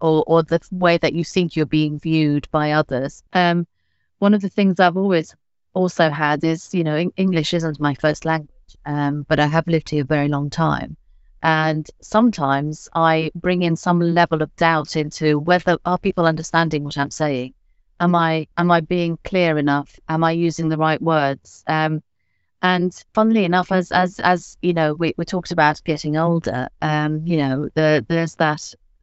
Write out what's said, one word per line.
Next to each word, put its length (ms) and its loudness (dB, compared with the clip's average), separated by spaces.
or, 240 2
or 160 4
the 180 -2
way 260 2
that 160 0
you 100 -2
think 320 -2
you're 120 0
being 320 0
viewed 500 0
by 220 -2
others. 500 -2
Um, 340 2
one 160 4
of 80 2
the 80 -6
things 300 0
I've 180 4
always 380 0
also 340 2
had 340 -2
is, 300 -4
you 100 0
know, 120 0
Eng-, 200 -2
English 380 0
isn't 260 -4
my 140 -2
first 320 -2
language, 240 -2
um, 440 -4
but 100 2
I 60 4
have 220 0
lived 220 -2
here 120 -2
a 40 -2
very 220 0
long 220 -2
time. 480 -4
And 440 0
sometimes 920 0
I 420 2
bring 260 0
in 140 2
some 240 0
level 420 2
of 140 -4
doubt 400 0
into 440 0
whether, 460 2
are 120 0
people 280 -2
understanding 580 0
what 140 -8
I'm 140 -4
saying? 420 -4
Am 160 2
I, 320 0
am 140 2
I 100 4
being 420 -4
clear 340 0
enough? 420 -2
Am 140 0
I 80 2
using 380 -2
the 80 -2
right 240 0
words? 640 -2
Um, 360 -2
and 300 0
funnily 320 2
enough, 260 0
as, 200 0
as, 280 0
as, 420 -2
you 120 0
know, 200 0
we, 240 -2
we 80 -4
talked 260 -6
about 320 2
getting 340 -2
older, 500 0
um, 440 -2
you 120 0
know, 360 -2
the, 340 2
there's 280 -2
that, 380 -2